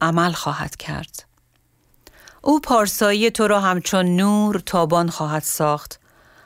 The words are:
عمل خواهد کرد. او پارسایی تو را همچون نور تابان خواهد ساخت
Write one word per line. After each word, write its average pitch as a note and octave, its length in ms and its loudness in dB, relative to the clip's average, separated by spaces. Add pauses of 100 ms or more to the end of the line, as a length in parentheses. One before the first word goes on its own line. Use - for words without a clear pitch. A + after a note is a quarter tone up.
عمل E3 320 0
خواهد D3 440 -8
کرد. - 480 -12 (1200)
او D4+ 180 2
پارسایی G#3+ 680 2
تو A3 180 0
را G3+ 120 4
همچون F#3 460 0 (100)
نور G#3 500 2
تابان E3+ 440 2
خواهد D#3 320 -4
ساخت - 580 -4 (460)